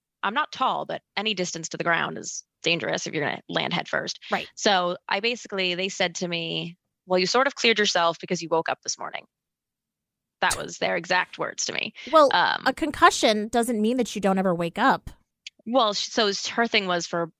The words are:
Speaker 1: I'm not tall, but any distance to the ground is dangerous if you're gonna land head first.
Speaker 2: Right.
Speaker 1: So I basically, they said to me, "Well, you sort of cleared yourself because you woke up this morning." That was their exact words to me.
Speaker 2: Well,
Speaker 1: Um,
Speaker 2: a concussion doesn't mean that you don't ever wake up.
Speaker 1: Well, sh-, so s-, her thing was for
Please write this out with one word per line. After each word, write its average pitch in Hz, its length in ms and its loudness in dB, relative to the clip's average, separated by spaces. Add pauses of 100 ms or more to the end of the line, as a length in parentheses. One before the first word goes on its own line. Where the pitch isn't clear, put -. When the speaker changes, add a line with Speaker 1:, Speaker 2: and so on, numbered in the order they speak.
(220)
Speaker 1:
I'm 202 120 -2
not 294 160 -2
tall, 175 360 -2
but 160 160 -8 (140)
any 208 180 -2
distance 175 360 -4
to - 60 -10
the 160 80 -4
ground 165 340 0
is - 240 -12 (200)
dangerous 160 440 0
if - 80 -8
you're 156 80 -2
gonna - 260 -4
land 165 240 -2
head 175 140 -2
first. - 320 -4 (100)
Speaker 2:
Right. 185 280 -4
Speaker 1:
So 180 400 0 (120)
I 202 120 -2
basically, 196 560 -4
they 190 120 -4
said 180 280 -4
to 185 100 -4
me, 165 500 -6 (280)
"Well, 185 160 2
you 185 60 2
sort 247 200 2
of 277 80 -2
cleared 226 240 2
yourself 175 400 2
because 175 240 -6
you 165 60 -10
woke 165 200 0
up - 140 -2
this - 160 -8
morning." - 260 -12 (1160)
That 180 160 2
was 147 220 -10
their 185 180 -2
exact 175 420 -2
words - 280 -6
to - 60 -4
me. - 200 -6 (180)
Speaker 2:
Well, 294 240 8
Speaker 1:
Um, 165 320 2
Speaker 2:
a 262 60 4
concussion 262 760 4
doesn't 233 320 0
mean 226 180 2
that 247 160 -2
you 208 60 -6
don't 190 180 2
ever 190 160 2
wake 170 240 -2
up. 226 320 2 (560)
Speaker 1:
Well, 226 260 4
sh-, - 180 -4
so 220 180 2
s-, 196 180 -2
her 233 200 0
thing 214 200 0
was 175 200 0
for 170 340 -2